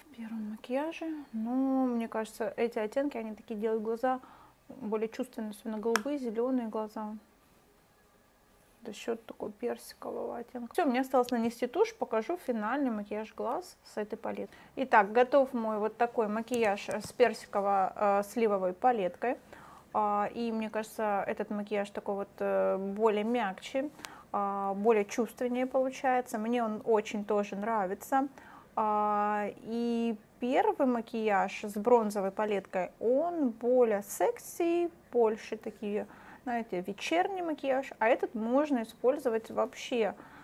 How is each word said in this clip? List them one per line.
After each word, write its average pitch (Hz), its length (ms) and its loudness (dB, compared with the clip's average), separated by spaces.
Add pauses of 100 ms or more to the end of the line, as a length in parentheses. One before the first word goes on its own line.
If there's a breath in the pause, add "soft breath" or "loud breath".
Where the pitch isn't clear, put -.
в 285 160 -20
первом 220 340 -8
макияже. 311 640 -4 (200)
Но, 262 540 0
мне 233 220 0
кажется, 220 480 -4
эти 233 220 0
оттенки, 262 380 -2
они 220 180 -6
такие 214 240 -8
делают 220 240 0
глаза 233 380 0 (480 loud breath)
более 214 400 -4
чувственные, 220 420 -6
особенно 220 280 -8
голубые, 233 400 0
зелёные 240 500 0
глаза. 214 480 -6 (1700)
За 220 60 -10
счёт 226 340 -6
такого - 240 -10
персикового 233 880 -8
оттенка. 240 340 -12
Всё, 370 120 2
мне 254 160 2
осталось 262 300 2
нанести 233 360 -2
тушь. 370 280 0
Покажу 233 420 -2
финальный 247 540 -2
макияж 214 440 -6
глаз 262 500 -6
с - 120 -14
этой 214 200 -6
палеткой. 202 400 -8 (200 loud breath)
Итак, 214 360 6
готов 254 420 6
мой 220 240 -2
вот 214 180 -2
такой 233 320 0
макияж 226 600 0
с - 240 -6
персиково-, 202 840 2
э, 202 280 4
сливовой 202 480 2
палеткой. 233 680 0 (560 loud breath)
А, 208 400 2
и 233 160 -4
мне 220 200 -4
кажется, 214 560 -2
этот 208 240 -4
макияж 208 400 -2
такой 202 260 -6
вот, 196 120 -6 (120)
э, 190 360 2 (200)
более 214 260 4
мягче, 240 680 -2 (420 loud breath)
а, 196 420 0
более 208 300 4
чувственнее 247 640 -2
получается. 262 680 0
Мне 233 280 0
он 214 200 -4
очень 214 400 2
тоже 202 300 0
нравится. 208 760 0 (480 loud breath)
А, 208 760 2 (120)
и 233 540 0 (240)
первый 302 460 2
макияж 220 760 0
с 208 140 -6
бронзовой 208 560 4
палеткой, 196 680 -2
он 285 520 2
более 233 520 4
секси, 349 880 0 (220)
больше 220 440 2
такие, 208 520 -6 (340 loud breath)
знаете, 233 380 -4
вечерний 359 600 -2
макияж. 277 580 -2
А 220 80 4
этот - 260 2
можно 247 480 2
использовать 226 720 0
вообще, 220 640 -2 (280 loud breath)